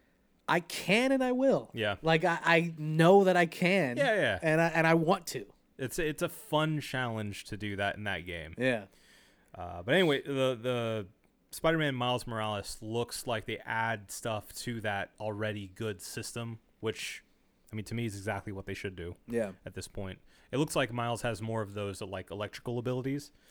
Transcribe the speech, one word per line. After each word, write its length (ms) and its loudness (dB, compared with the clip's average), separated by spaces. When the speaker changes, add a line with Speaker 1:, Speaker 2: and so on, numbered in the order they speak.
Speaker 1:
"I 140 4
can 500 2
and 120 4
I 100 2
will." 400 4
Speaker 2:
Yeah. 280 0
Speaker 1:
Like, 240 4
I, 180 2
I 340 4
know 480 8
that 120 6
I 80 6
can. 520 2
Speaker 2:
Yeah, 180 2
yeah. 260 2
Speaker 1:
And 200 4
I, 60 6
and 200 2
I 80 8
want 320 2
to. 180 -6
Speaker 2:
It's, 220 -4
it's 240 -2
a 60 -2
fun 500 0
challenge 680 -4
to 120 -10
do 180 -4
that 220 0
in 80 -8
that 200 -4
game. 320 -8
Speaker 1:
Yeah. 280 0
Speaker 2:
Uh, 300 -10
but 100 0
anyway, 300 4
the, 360 0
the 460 -2
Spider-Man 440 0
Miles 320 -2
Morales 540 -4
looks 460 -4
like 180 -2
they 200 -6
add 460 -2
stuff 440 -6
to 260 -8
that 380 -4
already 560 -6
good 260 -6
system, 580 -10
which, 420 -6
I 60 -8
mean, 80 -6
to 100 -6
me 100 -2
is 100 -4
exactly 360 -6
what 140 -10
they 80 -6
should 220 -8
do 200 -10
Speaker 1:
Yeah. 240 -2
Speaker 2:
at 80 -12
this 140 -10
point. 320 -10
It 60 -2
looks 180 0
like 180 0
Miles 300 -2
has 180 -4
more 200 -2
of 120 -8
those, 280 -6
uh, 60 -8
like, 240 -10
electrical 460 -6
abilities. 540 -4